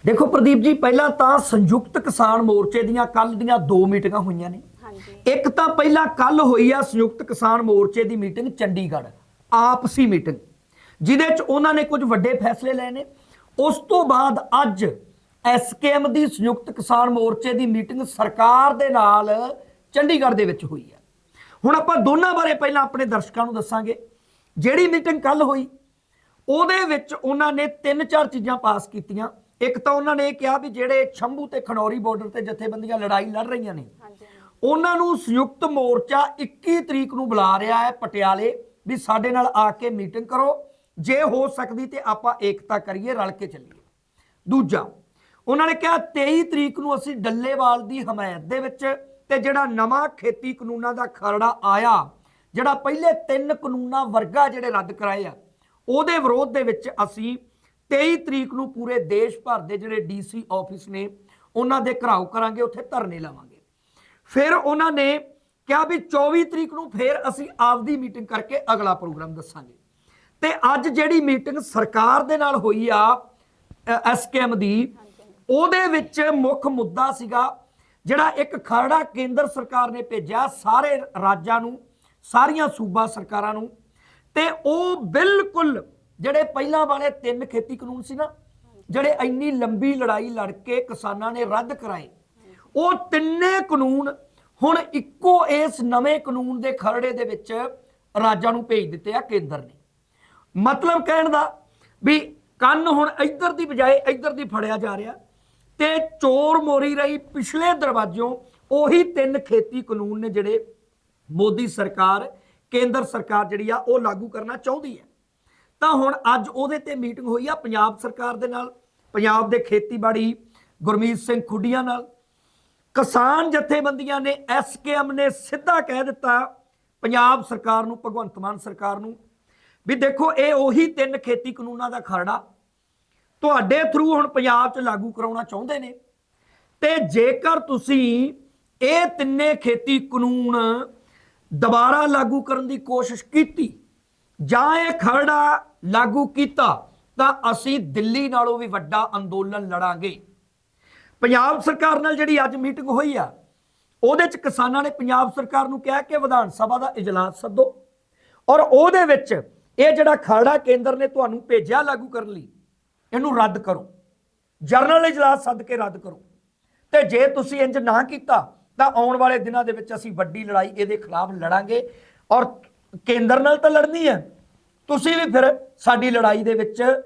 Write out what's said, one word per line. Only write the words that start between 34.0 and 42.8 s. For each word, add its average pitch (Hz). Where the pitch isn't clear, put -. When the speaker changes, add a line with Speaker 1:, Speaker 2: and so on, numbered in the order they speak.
Speaker 2:
ਹਾਂਜੀ। -
Speaker 1:
ਉਹਨਾਂ 330
ਨੂੰ 349
ਸੰਯੁਕਤ 254
ਮੋਰਚਾ 285
ਇੱਕੀ 330
ਤਰੀਕ 269
ਨੂੰ 254
ਬੁਲਾ 196
ਰਿਹਾ 226
ਹੈ 240
ਪਟਿਆਲੇ, 208
ਵੀ 247
ਸਾਡੇ 220
ਨਾਲ 247
ਆ 214
ਕੇ 240
ਮੀਟਿੰਗ 214
ਕਰੋ, 277
ਜੇ 262
ਹੋ 262
ਸਕਦੀ 254
ਤੇ 277
ਆਪਾਂ 226
ਏਕਤਾ 202
ਕਰੀਏ, 202